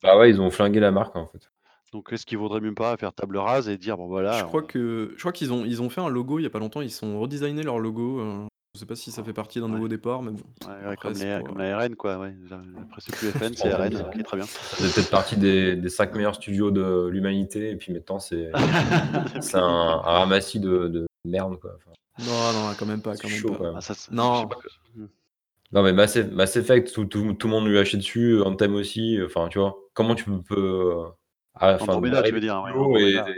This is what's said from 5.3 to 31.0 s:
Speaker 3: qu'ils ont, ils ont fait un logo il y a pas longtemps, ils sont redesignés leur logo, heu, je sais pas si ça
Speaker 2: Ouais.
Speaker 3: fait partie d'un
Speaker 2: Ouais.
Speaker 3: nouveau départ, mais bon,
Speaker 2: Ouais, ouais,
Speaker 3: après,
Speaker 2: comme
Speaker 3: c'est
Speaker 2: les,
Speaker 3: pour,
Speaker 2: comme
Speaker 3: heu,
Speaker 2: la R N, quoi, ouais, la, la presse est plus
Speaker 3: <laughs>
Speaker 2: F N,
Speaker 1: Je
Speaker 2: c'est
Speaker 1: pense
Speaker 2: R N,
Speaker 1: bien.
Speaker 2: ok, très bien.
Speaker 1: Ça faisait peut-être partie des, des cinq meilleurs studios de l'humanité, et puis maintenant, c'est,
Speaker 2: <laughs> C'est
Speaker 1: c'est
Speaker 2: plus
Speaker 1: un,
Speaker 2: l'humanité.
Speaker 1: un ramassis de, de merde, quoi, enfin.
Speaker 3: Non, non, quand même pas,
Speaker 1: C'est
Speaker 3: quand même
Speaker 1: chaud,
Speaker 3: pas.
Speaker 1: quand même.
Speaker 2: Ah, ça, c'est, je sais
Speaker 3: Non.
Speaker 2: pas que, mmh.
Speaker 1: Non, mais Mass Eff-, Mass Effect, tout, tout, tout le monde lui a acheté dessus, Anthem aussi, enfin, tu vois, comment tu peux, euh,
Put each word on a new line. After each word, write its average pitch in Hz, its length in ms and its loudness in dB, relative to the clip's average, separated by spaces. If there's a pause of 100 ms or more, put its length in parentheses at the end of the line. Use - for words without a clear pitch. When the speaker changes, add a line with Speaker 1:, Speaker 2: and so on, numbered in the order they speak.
Speaker 3:
qu'ils 151 220 -4
ont, 123 100 -2
ils 117 180 -4
ont 123 80 -4
fait 180 120 -8
un 175 80 -4
logo 131 300 -4
il 160 40 -2
y - 20 -2
a 120 40 -4
pas 107 100 -6
longtemps, 110 220 -6
ils 127 100 -8
sont 104 280 -6
redesignés 143 440 -4
leur 127 160 -4
logo, 117 400 -4
heu, 104 280 -8 (260)
je 101 60 -20
sais 107 80 -16
pas 117 80 -10
si 117 160 -14
ça 113 100 -10
Speaker 2:
Ouais. 107 60 -10
Speaker 3:
fait 110 60 -8
partie 110 260 -8
d'un 117 80 -4
Speaker 2:
Ouais. 110 60 -2
Speaker 3:
nouveau 110 140 -2
départ, 117 360 -4
mais 113 80 -8
bon, 104 100 -10 (240)
Speaker 2:
Ouais, 98 60 -16
ouais, 98 220 -8
Speaker 3:
après, - 40 -10
Speaker 2:
comme 107 160 -8
Speaker 3:
c'est 98 180 -8
Speaker 2:
les, 101 60 -4
Speaker 3:
pour, 76 120 -8
Speaker 2:
comme 95 100 -10
Speaker 3:
heu, 98 40 -4
Speaker 2:
la 98 140 -2
R 113 60 0
N, 120 120 -4
quoi, 98 220 -4
ouais, 95 160 -10 (160)
la, 92 80 -14
la 92 320 -18
presse - 200 -20
est - 60 -10
plus 107 160 -4
Speaker 3:
<laughs> - 0 -
Speaker 2:
F 135 120 -4
N, 117 100 -4
Speaker 1:
Je 117 60 -16
Speaker 2:
c'est 110 100 0
Speaker 1:
pense 95 100 0
Speaker 2:
R - 40 0
N, 104 80 0
Speaker 1:
bien. 98 160 -6
Speaker 2:
ok, 98 160 -8
très 104 140 -8
bien. 98 100 -6
Speaker 1:
Ça - 300 -12
faisait 92 160 0
peut-être 101 180 2
partie 98 260 2
des, 95 380 4
des 90 140 -4
cinq 98 260 0
meilleurs 104 200 0
studios 101 360 -2
de 92 400 2
l'humanité, 98 580 -2
et 104 60 -6
puis 92 180 -10
maintenant, 87 260 -8
c'est, 85 340 -6
Speaker 2:
<laughs> - 20 -2
C'est 151 840 0
Speaker 1:
c'est - 100 -8
Speaker 2:
plus - 40 0
Speaker 1:
un, 95 40 4
Speaker 2:
l'humanité. - 0 -
Speaker 1:
un 85 380 4
ramassis 95 640 2
de, 92 280 2
de 82 180 -4 (200)
merde, 92 340 -4
quoi, 90 180 -18
enfin. 85 140 -20 (280)
Speaker 3:
Non, 117 340 0
non, 107 240 -2
quand 110 100 -6
même 107 140 -4
pas, 107 140 -6
Speaker 1:
C'est 107 80 -14
Speaker 3:
quand 107 60 -6
même 104 80 -4
Speaker 1:
chaud, 107 120 -2
Speaker 3:
pas. 98 80 -4
Speaker 1:
quand 98 80 -6
même. 85 120 -4
Speaker 2:
Ah, 95 40 -12
ça, 104 120 -8
c'est, - 160 -18
je - 0 -
sais - 60 -8
Speaker 3:
Non. 120 320 2
Speaker 2:
pas 120 80 -8
que, - 120 -16 (320)
mmh. 107 80 -14 (640)
Speaker 1:
Non, 98 120 4
mais 95 100 6
Mass 104 220 6
Eff-, 104 160 2
Mass 95 240 2
Effect, 120 380 4
tout, 107 120 -2
tout, 104 280 -2
tout 98 140 -4
le 110 60 0
monde 110 140 2
lui 104 100 6
a 101 40 8
acheté 98 160 2
dessus, 117 440 4
Anthem 98 340 2
aussi, 110 500 -2
enfin, 85 240 -2
tu 90 100 -4
vois, 98 160 2 (180)
comment 113 200 2
tu - 120 -6
peux, 92 680 0
euh, 85 80 -6 (520)